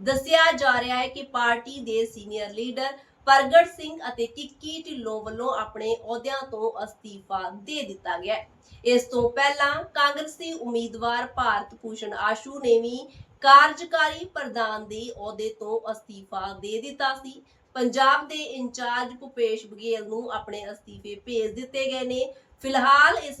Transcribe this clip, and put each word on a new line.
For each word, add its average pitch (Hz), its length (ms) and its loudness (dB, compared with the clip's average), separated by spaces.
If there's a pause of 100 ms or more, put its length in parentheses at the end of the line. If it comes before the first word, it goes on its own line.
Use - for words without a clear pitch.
ਦੱਸਿਆ 294 500 4
ਜਾ 254 300 2
ਰਿਹਾ 247 160 -2
ਹੈ 262 100 0
ਕਿ 269 160 -12
ਪਾਰਟੀ 240 560 -2
ਦੇ 226 260 -2
ਸੀਨੀਅਰ 208 440 -10
ਲੀਡਰ 254 480 -6 (280)
ਪ੍ਰਗਟ 269 420 8 (140)
ਸਿੰਘ 311 260 -12
ਅਤੇ 240 200 -4
ਕਿੱਕੀ 311 580 -14
ਢਿੱਲੋਂ 220 380 -8
ਵੱਲੋਂ 220 260 -6
ਆਪਣੇ 220 460 -4
ਅਹੁਦਿਆਂ 240 560 -6
ਤੋਂ 220 320 -4
ਅਸਤੀਫਾ 202 680 -10
ਦੇ 240 340 -8
ਦਿੱਤਾ 190 340 -8
ਗਿਆ 175 180 -4
ਹੈ। - 120 -8 (380)
ਇਸ 247 180 6
ਤੋਂ 240 260 0
ਪਹਿਲਾਂ 285 540 2
ਕਾਂਗਰਸੀ 311 680 -2
ਉਮੀਦਵਾਰ 233 720 -4
ਭਾਰਤ 233 500 -2
ਭੂਸ਼ਣ 220 380 -10
ਆਸ਼ੂ 220 460 -4
ਨੇ 233 200 6
ਵੀ 247 280 -4 (340)
ਕਾਰਜਕਾਰੀ 311 840 6
ਪ੍ਰਧਾਨ 220 600 -6
ਦੇ 220 300 -10
ਅਹੁਦੇ 214 420 -8
ਤੋਂ 220 320 -6
ਅਸਤੀਫਾ 196 600 -10
ਦੇ 208 280 -8
ਦਿੱਤਾ 269 340 -4
ਸੀ। 262 260 -16 (320)
ਪੰਜਾਬ 269 540 2
ਦੇ 302 80 -10
ਇੰਚਾਰਜ 247 840 -6
ਭੁਪੇਸ਼ 220 480 -2
ਬਘੇਲ 208 400 -6
ਨੂੰ 226 240 -6
ਆਪਣੇ 208 400 -8
ਅਸਤੀਫੇ 208 440 -16
ਭੇਜ 220 360 -4
ਦਿੱਤੇ 254 340 -6
ਗਏ 262 160 -2
ਨੇ। 254 320 -2 (280)
ਫਿਲਹਾਲ 269 560 6
ਇਸ 285 240 -8